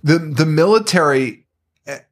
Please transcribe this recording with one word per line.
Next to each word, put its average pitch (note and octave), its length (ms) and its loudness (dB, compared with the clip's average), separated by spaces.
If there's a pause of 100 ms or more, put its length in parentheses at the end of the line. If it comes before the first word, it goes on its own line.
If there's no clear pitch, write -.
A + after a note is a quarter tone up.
the, D#3 140 2
the D#3 300 -4
military, D#3+ 960 0 (440)
a-, C#3+ 120 -14 (120)